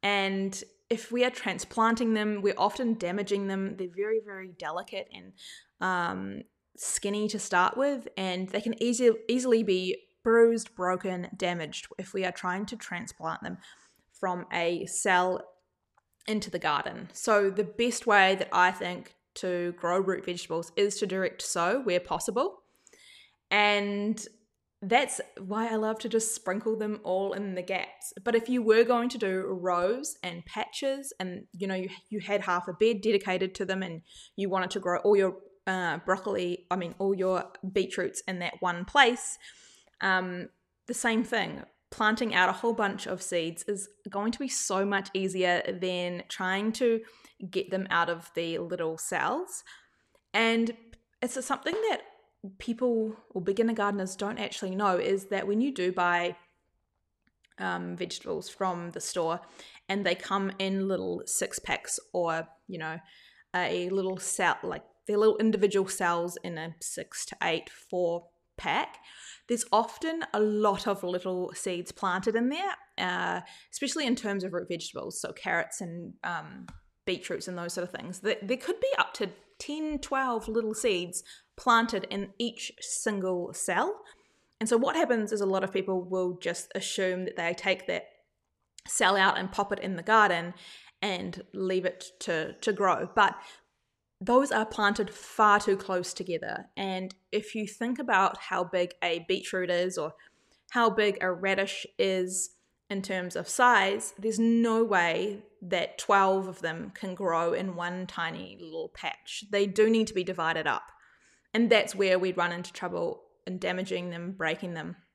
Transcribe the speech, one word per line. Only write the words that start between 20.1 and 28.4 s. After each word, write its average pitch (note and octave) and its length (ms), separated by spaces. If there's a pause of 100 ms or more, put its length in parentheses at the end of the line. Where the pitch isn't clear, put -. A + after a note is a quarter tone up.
vegetables E3+ 520
is G3+ 220
to G#3 80
direct F#3 360
sow F3+ 380
where F3+ 200
possible. A3+ 640 (880)
And G#3 760 (580)
that's A#3 380 (180)
why G#3+ 340
I A3 40
love G#3+ 240
to A#3 80
just A3 260
sprinkle A3 420
them G#3+ 260
all F#3+ 300
in G3 220
the F3+ 80
gaps. - 500 (100)
But A#3 120
if A3+ 140